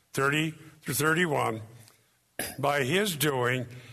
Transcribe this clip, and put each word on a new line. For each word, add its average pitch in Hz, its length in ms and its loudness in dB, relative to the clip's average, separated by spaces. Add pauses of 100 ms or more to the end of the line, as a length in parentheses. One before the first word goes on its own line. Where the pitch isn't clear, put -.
(140)
thirty 151 420 2 (260)
through 135 140 -6
thirty-one, 139 680 2 (960)
"By 143 280 2
his 185 300 0
doing, 131 520 0 (260)